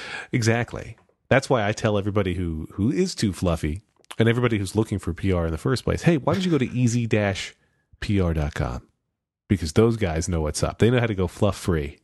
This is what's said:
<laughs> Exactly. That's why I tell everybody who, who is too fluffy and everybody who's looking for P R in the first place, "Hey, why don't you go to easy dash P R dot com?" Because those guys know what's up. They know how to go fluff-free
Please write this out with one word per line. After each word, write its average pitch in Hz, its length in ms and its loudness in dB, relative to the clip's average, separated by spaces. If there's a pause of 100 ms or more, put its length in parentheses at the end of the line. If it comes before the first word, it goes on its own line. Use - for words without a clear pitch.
<laughs> - 240 -12
Exactly. 117 640 -2 (320)
That's 131 200 2
why 117 180 4
I 107 40 2
tell 107 260 0
everybody 98 380 0
who, 85 380 -4
who 107 180 0
is 175 240 -2
too 98 180 0
fluffy 82 480 -2 (380)
and 113 100 4
everybody 117 300 2
who's 95 160 -6
looking 107 240 0
for 85 140 -4
P 95 200 -2
R 85 120 0
in 82 60 -2
the 80 60 -4
first 131 260 -2
place, - 200 -2
"Hey, 170 140 4
why 139 160 0
don't 190 120 -2
you 180 60 0
go 156 60 4
to 127 140 0
easy 120 360 0
dash 104 460 -2 (460)
P 98 220 0
R 85 120 2
dot 73 200 -2
com?" 62 280 -4 (640)
Because 85 260 0
those 117 220 4
guys 82 320 -2
know 85 140 0
what's 73 220 -2
up. 76 160 -4
They 107 100 6
know 123 100 4
how 117 60 2
to 113 100 -2
go 90 120 0
fluff-free 85 760 -2